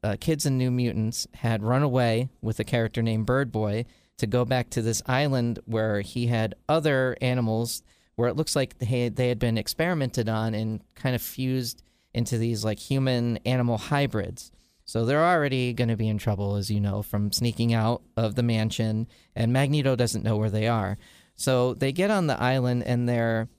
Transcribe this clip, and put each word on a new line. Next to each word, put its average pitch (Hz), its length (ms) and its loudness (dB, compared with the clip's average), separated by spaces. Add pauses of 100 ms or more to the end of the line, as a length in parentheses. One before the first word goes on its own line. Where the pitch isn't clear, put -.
uh, 104 160 0
kids 156 260 0
in 135 100 2
New 127 140 2
Mutants 117 640 0
had 113 300 0
run 123 180 2
away 123 460 2 (140)
with 110 180 -2
a - 40 0
character 117 380 0
named 110 240 0
Bird 127 240 2
Boy 107 360 -2 (320)
to - 100 0
go 123 160 2
back 123 260 0
to 117 120 -2
this 110 240 0
island 127 580 0
where 110 360 0
he 120 260 -4
had 110 280 0 (140)
other 143 520 2
animals, 120 600 0 (320)
where 120 140 0
it 123 80 -2
looks 151 180 -2
like 135 240 -2
they 117 80 -4
had, 120 300 0
they 123 120 2
had 123 120 0
been 113 180 2
experimented 135 680 -2
on 110 260 -2
and 110 260 -4 (140)
kind 127 220 -2
of 120 60 -4
fused 131 600 -6 (320)
into 117 220 -2
these, 113 260 0
like, 107 160 -2
human-animal 123 1000 0
hybrids. 113 760 -2 (320)
So 113 220 -2
they're 147 180 2
already 139 480 2
gonna 113 240 0
be 110 120 0
in 107 100 0
trouble, 101 380 0
as 101 140 -2
you 104 80 2
know, 101 220 0
from 104 320 -2
sneaking 117 400 0
out 113 300 2 (160)
of 110 160 0
the 123 80 0
mansion, 110 640 0 (280)
and 117 160 0
Magneto 135 460 2
doesn't 113 280 0
know 110 120 2
where 107 140 2
they 107 180 0
are. 104 300 0 (380)
So 127 360 2
they 139 180 0
get 185 200 0
on 196 160 2
the 139 120 0
island, 123 440 2
and 123 260 0
they're 113 400 0 (100)